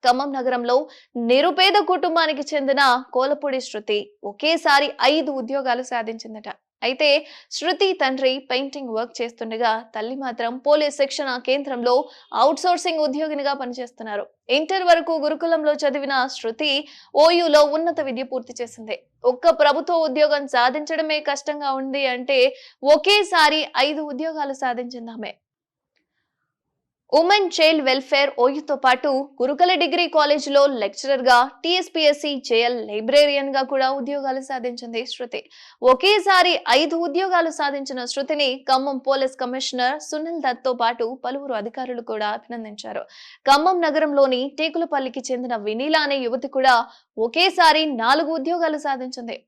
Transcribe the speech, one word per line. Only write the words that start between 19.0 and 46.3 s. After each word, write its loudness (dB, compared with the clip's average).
ఒక్క 4
ప్రభుత్వ 2
ఉద్యోగం 2
సాధించడమే 0
కష్టంగా -4
ఉంది -4
అంటే, 0
ఒకేసారి 4
ఐదు -4
ఉద్యోగాలు -6
సాధించింది -8
ఆమె. -10
ఉమెన్ 4
చైల్డ్ 4
వెల్ఫేర్ 2
ఓయూతో 0
పాటు 2
గురుకుల 2
డిగ్రీ 2
కాలేజీలో 2
లెక్చరర్ -2
గా, 8
టీఎస్పీఎస్సీ 0
జేఎల్ 2
లైబ్రేరియన్ 2
గా 2
కూడా 2
ఉద్యోగాలు -6
సాధించింది -8
శృతి. -10
ఒకేసారి 4
ఐదు -2
ఉద్యోగాలు 0
సాధించిన -6
శృతిని -2
ఖమ్మం 0
పోలీస్ 0
కమిషనర్ -4
సునీల్ -6
దత్ -4
తో 0
పాటు -2
పలువురు -6
అధికారులు -8
కూడా -4
అభినందించారు. -12
ఖమ్మం 4
నగరంలోని 2
టేకులపల్లికి -4
చెందిన -4
వినీల -2
అనే 0
యువతి -4